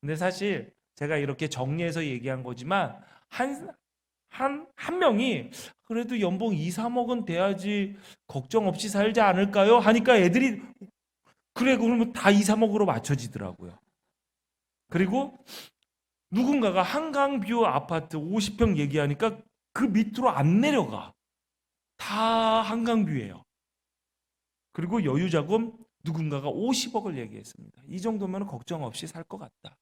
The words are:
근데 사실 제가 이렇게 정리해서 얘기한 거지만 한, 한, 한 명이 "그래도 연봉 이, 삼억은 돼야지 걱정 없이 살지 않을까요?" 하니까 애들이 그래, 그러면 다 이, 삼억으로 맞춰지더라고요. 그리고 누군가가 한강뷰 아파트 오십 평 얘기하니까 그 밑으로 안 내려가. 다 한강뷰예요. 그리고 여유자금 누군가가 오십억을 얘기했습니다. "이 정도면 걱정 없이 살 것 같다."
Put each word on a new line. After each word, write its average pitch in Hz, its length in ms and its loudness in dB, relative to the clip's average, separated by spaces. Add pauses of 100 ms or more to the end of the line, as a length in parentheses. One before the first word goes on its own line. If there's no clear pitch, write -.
근데 147 140 -6
사실 185 580 -4 (220)
제가 147 220 -4
이렇게 143 300 -4
정리해서 156 580 -4
얘기한 131 380 -6
거지만 127 560 -4 (300)
한, 277 420 -6 (580)
한, 285 460 -6
한 349 240 -6
명이 233 520 2 (320)
"그래도 240 360 -4
연봉 190 340 0
이, 160 180 -2
삼억은 240 540 -2
돼야지 196 720 -2 (320)
걱정 208 400 -2
없이 202 220 -2
살지 208 320 2
않을까요?" 202 560 6
하니까 233 400 6
애들이 202 440 4 (920)
그래, 254 240 2
그러면 233 360 2
다 - 180 4
이, 202 100 8
삼억으로 214 440 4
맞춰지더라고요. 110 920 -4 (1120)
그리고 208 480 -2 (960)
누군가가 226 500 2
한강뷰 269 840 0
아파트 160 520 -2
오십 196 400 -4
평 214 200 2
얘기하니까 147 600 0 (340)
그 - 140 -2
밑으로 220 440 2
안 156 320 4
내려가. 175 520 0 (840)
다 226 640 0
한강뷰예요. 196 840 -2 (1300)
그리고 180 320 -2
여유자금 180 680 0 (300)
누군가가 151 460 -4
오십억을 226 680 -4
얘기했습니다. 107 680 -16
"이 180 140 -10
정도면 202 440 -4
걱정 156 380 -10
없이 117 240 -10
살 165 160 -16
것 - 140 -16
같다." - 440 -20